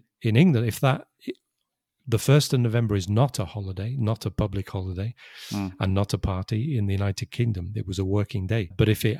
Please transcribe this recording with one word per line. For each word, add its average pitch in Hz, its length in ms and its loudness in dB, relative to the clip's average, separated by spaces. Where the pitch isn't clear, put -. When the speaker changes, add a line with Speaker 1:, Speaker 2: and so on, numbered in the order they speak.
Speaker 1:
in 110 120 2
England, 127 320 6
if 104 120 -4
that, 135 280 0
the 113 80 2
first 143 360 4
of 127 80 2
November 113 340 2
is 95 140 -2
not 123 280 2
a 104 60 -2
holiday, 95 560 -6
not 110 260 0
a 101 60 -4
public 98 380 -2
holiday, 92 440 -6
Speaker 2:
Mm. 98 300 -4
Speaker 1:
and 95 120 2
not 101 200 2
a 101 40 -2
party 107 600 -2
in 101 80 0
the 98 80 0
United 98 380 -2
Kingdom, 101 440 -2
it 104 100 -4
was 90 140 -4
a 95 60 0
working 98 420 -2
day. 104 300 0
But 107 100 6
if 107 160 2
it 107 160 2